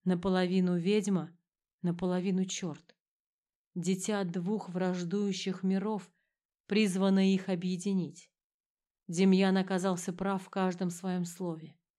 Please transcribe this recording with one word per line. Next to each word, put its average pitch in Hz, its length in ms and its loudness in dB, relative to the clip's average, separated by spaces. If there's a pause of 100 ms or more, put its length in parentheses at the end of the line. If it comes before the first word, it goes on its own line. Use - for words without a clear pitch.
наполовину 185 720 2
ведьма, 185 600 0 (460)
наполовину 180 600 0
чёрт. - 500 -10 (800)
Дитя 185 480 -2
двух 185 460 -4
враждующих 185 920 -2
миров, 190 480 -2 (560)
призванное 190 640 4
их 190 220 2
объединить. 180 800 -4 (760)
Демьян 190 500 4
оказался 185 540 -2
прав 190 300 -2
в - 80 -18
каждом 185 400 -2
своём 180 360 -4
слове. 170 520 -8 (220)